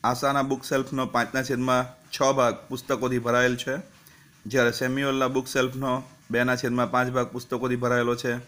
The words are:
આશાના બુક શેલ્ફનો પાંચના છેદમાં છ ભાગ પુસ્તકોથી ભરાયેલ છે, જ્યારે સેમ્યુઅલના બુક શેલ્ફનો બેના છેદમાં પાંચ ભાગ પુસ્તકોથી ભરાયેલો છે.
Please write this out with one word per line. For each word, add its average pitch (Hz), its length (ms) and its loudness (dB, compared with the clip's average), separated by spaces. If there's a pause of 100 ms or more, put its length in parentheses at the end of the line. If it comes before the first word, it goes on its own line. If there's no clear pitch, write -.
આશાના 135 460 0
બુક 139 140 -2
શેલ્ફનો 135 420 -2
પાંચના 123 420 -2
છેદમાં 127 340 2 (320)
છ - 40 -10 (200)
ભાગ 120 160 4 (140)
પુસ્તકોથી 123 580 -2
ભરાયેલ 123 300 4
છે, 131 180 -4 (680)
જ્યારે 120 280 4
સેમ્યુઅલના 135 560 0
બુક 131 180 -2
શેલ્ફનો 131 440 -2 (400)
બેના 123 260 2
છેદમાં 120 340 0
પાંચ 123 260 2
ભાગ 120 180 0
પુસ્તકોથી 123 500 -4
ભરાયેલો 120 380 2
છે. 123 100 -2 (160)